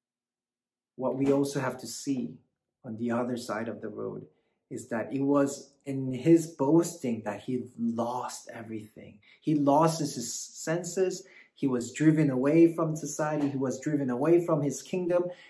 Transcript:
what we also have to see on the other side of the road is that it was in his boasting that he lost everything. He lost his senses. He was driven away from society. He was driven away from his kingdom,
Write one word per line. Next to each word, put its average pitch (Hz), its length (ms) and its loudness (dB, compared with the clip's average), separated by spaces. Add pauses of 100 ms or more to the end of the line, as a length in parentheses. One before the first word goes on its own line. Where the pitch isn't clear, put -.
(960)
what 127 200 -4
we 139 160 2
also 139 280 2
have 127 220 -4
to 117 60 -12
see 123 520 -6 (440)
on 110 140 -10
the 120 140 -4
other 120 260 -2
side 110 300 -6
of 104 140 -10
the 110 80 -8
road 107 380 -10 (420)
is 110 200 -12
that 110 240 -6
it 135 80 -2
was 139 500 2 (140)
in 135 280 -4
his 160 340 6
boasting 139 760 2
that 104 160 -8
he 120 360 -6
lost 117 760 -4
everything. 110 680 -14 (200)
He 156 160 0
lost 147 440 4
his 123 340 -6
senses. - 920 -4 (260)
He - 140 -4
was 123 260 -2
driven 151 380 4
away 156 420 6
from 156 220 -2
society. 147 540 -2
He 131 80 -6
was 127 220 -2
driven 143 300 -2
away 156 340 4
from 156 200 0
his 135 180 -2
kingdom, 175 440 -2 (240)